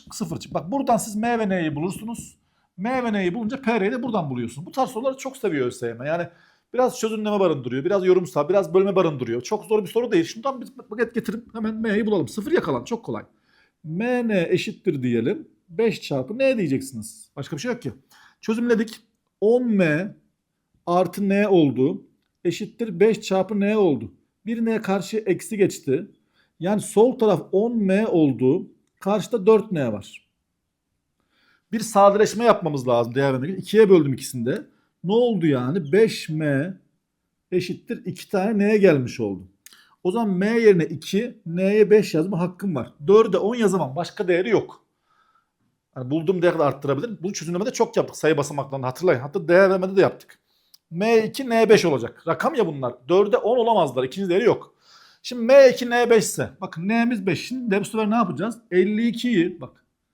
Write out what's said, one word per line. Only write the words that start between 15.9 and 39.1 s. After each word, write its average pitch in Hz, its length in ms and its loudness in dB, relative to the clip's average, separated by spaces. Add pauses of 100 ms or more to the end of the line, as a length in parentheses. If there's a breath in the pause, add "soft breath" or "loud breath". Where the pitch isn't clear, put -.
çarpı 143 360 -6
N 262 200 0
diyeceksiniz. 131 800 -6
Başka 143 200 -10
bir 139 60 -10
şey 247 100 -4
yok - 100 -8
ki. 131 100 -8 (500 soft breath)
Çözümledik. 226 580 -2 (420)
On 233 220 2
M 190 520 0 (680)
artı 180 440 0
N 202 180 2
oldu. 156 560 2 (400)
Eşittir 180 560 -6
beş 220 220 4
çarpı 190 380 -2
N 208 180 0
oldu. 135 340 0 (340)
Bir 226 200 -4
N 220 160 0
karşı 196 360 -4
eksi 202 400 -4
geçti. 170 540 -2 (480)
Yani 190 220 -2
sol 247 380 2
taraf 208 220 2 (100)
on 226 260 0
M 202 300 0
oldu. 143 600 2 (320)
Karşıda 196 460 -4
dört 220 260 4
N 135 220 -2
var. - 340 -16 (1400)
Bir 226 80 -4
sadeleşme 202 640 4
yapmamız 156 420 0
lazım 120 280 0
değer 139 180 2
vermek 127 160 -4
için. 190 120 -8
İkiye 208 280 4
böldüm 151 240 6
ikisini 117 320 -8
de. 175 220 -4 (360 soft breath)
Ne 175 100 -2
oldu 226 320 2
yani? 139 460 -2
Beş 220 380 2
M 156 440 -2 (800)
eşittir 180 540 -6
iki - 240 -12
tane 202 280 0
N'ye 208 200 4
gelmiş 151 420 4